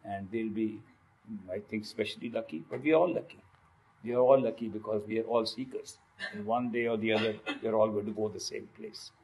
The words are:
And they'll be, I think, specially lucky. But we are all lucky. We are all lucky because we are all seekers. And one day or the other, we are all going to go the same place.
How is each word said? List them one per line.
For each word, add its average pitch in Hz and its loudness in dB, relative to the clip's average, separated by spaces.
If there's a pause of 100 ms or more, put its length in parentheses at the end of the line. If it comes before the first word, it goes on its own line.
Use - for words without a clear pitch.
And 98 -8
they'll 113 -2
be, 110 -2 (680)
I 95 -4
think, 107 -6
specially - -4
lucky. 113 -6
But 123 -6
we 151 4
are 160 6
all 175 2
lucky. - -8 (640)
We 113 -4
are 123 4
all 131 10
lucky 113 0
because 107 -4
we 110 0
are 113 0
all 113 2
seekers. - -8 (340)
And 104 -8
one 120 0
day 117 0
or 117 2
the 110 2
other, 110 2 (260)
we 110 -2
are 110 2
all 110 8
going 104 -2
to 110 -4
go 107 -2
the - -8
same - -8 (100)
place. - -14 (120)